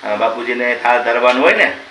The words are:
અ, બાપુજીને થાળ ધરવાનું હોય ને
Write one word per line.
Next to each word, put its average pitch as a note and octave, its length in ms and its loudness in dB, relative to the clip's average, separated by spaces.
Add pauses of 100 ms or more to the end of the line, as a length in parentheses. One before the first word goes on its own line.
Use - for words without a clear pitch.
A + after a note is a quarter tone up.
અ, G#2+ 120 -4
બાપુજીને A#2+ 680 -2
થાળ A#2+ 200 2
ધરવાનું B2 400 2
હોય F3 100 4
ને G#3+ 180 0 (200)